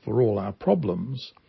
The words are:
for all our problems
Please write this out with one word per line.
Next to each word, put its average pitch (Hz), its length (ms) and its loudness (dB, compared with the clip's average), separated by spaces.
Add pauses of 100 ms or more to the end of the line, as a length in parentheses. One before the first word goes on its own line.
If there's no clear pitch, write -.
for 113 180 2
all 104 180 4
our 98 140 -6
problems 127 800 -2 (180)